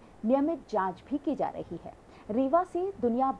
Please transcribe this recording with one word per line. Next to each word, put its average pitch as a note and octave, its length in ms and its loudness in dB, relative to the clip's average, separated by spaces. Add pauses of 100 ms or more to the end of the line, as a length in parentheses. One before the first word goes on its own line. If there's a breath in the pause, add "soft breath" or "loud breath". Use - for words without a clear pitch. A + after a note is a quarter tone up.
(260 loud breath)
नियमित C#4 340 4 (100)
जांच F#3+ 400 -2
भी C#4 80 -2
की D4 180 -2
जा D#3 140 -2
रही D#3+ 360 -10
है। - 80 -14 (380 loud breath)
रीवा C4+ 320 4
से F#4 380 -4
दुनिया B3+ 380 2